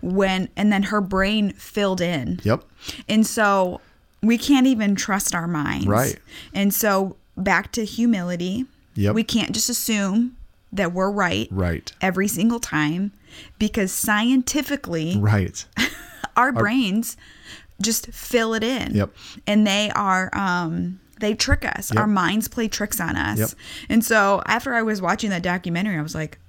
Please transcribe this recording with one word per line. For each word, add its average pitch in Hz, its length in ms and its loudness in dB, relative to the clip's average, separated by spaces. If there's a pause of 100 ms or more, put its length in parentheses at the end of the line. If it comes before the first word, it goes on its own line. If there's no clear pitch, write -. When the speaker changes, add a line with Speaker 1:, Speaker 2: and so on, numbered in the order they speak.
Speaker 1:
when, 185 540 0
and 208 160 4
then 196 120 2
her 208 180 0
brain 196 500 0
filled 190 480 -2
in. 147 440 -2
Speaker 2:
Yep. 107 200 0 (460)
Speaker 1:
And 220 180 4
so 196 540 2 (420)
we 233 140 4
can't 262 300 6
even 214 280 2
trust 196 400 -2
our 170 140 -4
minds. 147 380 -2
Speaker 2:
Right. 113 300 2 (360)
Speaker 1:
And 196 200 2
so 196 440 0 (180)
back 190 380 0
to 226 100 -2
humility. 196 840 0 (300)
Speaker 2:
Yep. 202 200 2
Speaker 1:
We 220 100 2
can't 226 260 -2
just - 180 -2
assume 220 680 0 (340)
that 185 220 0
we're 190 180 0
right 170 400 0
Speaker 2:
Right. 90 400 -2 (100)
Speaker 1:
every 190 280 0
single 226 300 0
time, 165 520 -2 (480)
because 202 320 0
scientifically, 226 1300 0
Speaker 2:
Right. 101 480 2 (120)
Speaker 1:
<laughs> - 580 -6
our 247 120 4
Speaker 2:
Our 277 40 0
Speaker 1:
brains 220 680 0 (640)
just 220 260 -2
fill 226 460 -2
it 220 100 -2
in. 240 320 -2
Speaker 2:
Yep. 202 180 0 (340)
Speaker 1:
And 208 180 4
they 208 260 0
are, 185 420 0
um, 180 680 -2 (200)
they 214 140 0
trick - 320 0
us. - 280 -6
Speaker 2:
Yep. 214 80 4
Speaker 1:
Our 214 60 2
minds 202 420 0
play 233 180 -4
tricks 208 320 -6
on 170 160 -2
us. 110 240 -2
Speaker 2:
Yep. 107 100 0 (400)
Speaker 1:
And 226 140 4
so 202 420 4
after 247 280 -2
I 233 80 2
was 214 200 -2
watching 196 280 0
that 175 140 -2
documentary, 180 540 -2
I 151 40 -2
was 156 120 -6
like 156 340 -8